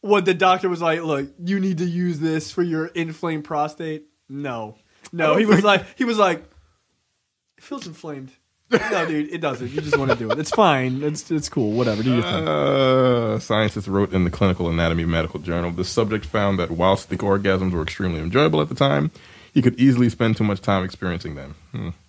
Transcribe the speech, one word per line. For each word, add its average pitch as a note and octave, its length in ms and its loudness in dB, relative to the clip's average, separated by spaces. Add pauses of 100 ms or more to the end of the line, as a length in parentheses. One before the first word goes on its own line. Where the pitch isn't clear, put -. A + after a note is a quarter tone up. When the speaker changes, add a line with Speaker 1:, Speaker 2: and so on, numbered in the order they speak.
Speaker 1:
What G3+ 240 4
the F#3 80 4
doctor F#3 340 4
was E3+ 140 -2
like, E3 200 0
"Look, C#3+ 260 -2 (140)
you F#3+ 160 -2
need F#3+ 200 0
to F3+ 80 -2
use F3 340 -2
this D#3+ 320 -2
for F3+ 100 -2
your D#3+ 240 -2
inflamed D#3+ 580 -6
prostate." D3+ 600 -6 (240)
No, B2+ 480 -8 (360)
no. E3+ 120 -2
Speaker 2:
I D#3 40 4
don't D#3 120 4
Speaker 1:
He A3 60 4
was G#3 100 6
Speaker 2:
think G3 80 4
Speaker 1:
like, G3+ 220 4 (100)
he C4+ 80 -2
was A#3 140 0
like, F#3 260 2 (1120)
"It - 80 -20
feels C#4 220 -12
inflamed." D3 440 -14 (380)
No, G3+ 380 0
dude, D3+ 260 -4
it E3 80 -8
doesn't. B2+ 300 -4
You D3 100 -6
just D3+ 160 0
wanna C3 200 2
do A2+ 160 -6
it. D3+ 80 -4
It's D#3 100 -6
fine. C3+ 540 2
It's, D3+ 260 -6
it's D3+ 180 -2
cool. A2 220 -2
Whatever. A2 320 0
Do B2+ 120 2
your A#2 80 2
thing. - 260 -2
Speaker 2:
Uh, C3 920 2
scientists G#2+ 480 -2
wrote G2 260 2
in F#2 120 2
the E2+ 60 2
Clinical F2 380 0
Anatomy E2 360 0
Medical E2 360 -2
Journal, F2 300 -4
"The F2 140 -4
subject G#2+ 420 -2
found G2+ 320 0
that E2+ 140 -2
whilst F#2 360 2
the F#2 80 -6
orgasms G2 560 0
were E2 100 -2
extremely E2+ 380 -4
enjoyable D3 400 2
at D3+ 80 0
the C3 60 -6
time, C#3+ 380 2 (420)
he C3 80 4
could A#2+ 160 2
easily B2 300 6
spend A2+ 280 0
too A2+ 80 -2
much G2+ 160 0
time G2 240 0
experiencing F2 520 -8
them." C#2+ 180 -14 (180)
Hmm. G#2 160 -8 (200)